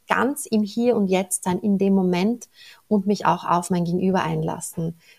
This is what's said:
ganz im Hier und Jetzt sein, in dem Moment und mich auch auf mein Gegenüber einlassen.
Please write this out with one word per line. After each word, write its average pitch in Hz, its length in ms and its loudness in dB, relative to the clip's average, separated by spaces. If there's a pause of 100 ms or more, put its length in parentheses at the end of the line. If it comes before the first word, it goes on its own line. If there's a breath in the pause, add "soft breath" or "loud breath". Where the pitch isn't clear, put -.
ganz 233 380 0
im 214 180 0
Hier 233 320 0
und 202 120 2
Jetzt 190 360 -2
sein, 180 160 0
in 202 180 2
dem 196 160 2
Moment 190 540 0 (400 loud breath)
und 202 200 0
mich 202 180 0
auch 170 180 0
auf 175 260 -2
mein 175 140 0
Gegenüber 180 400 0
einlassen. 165 720 -4 (240 soft breath)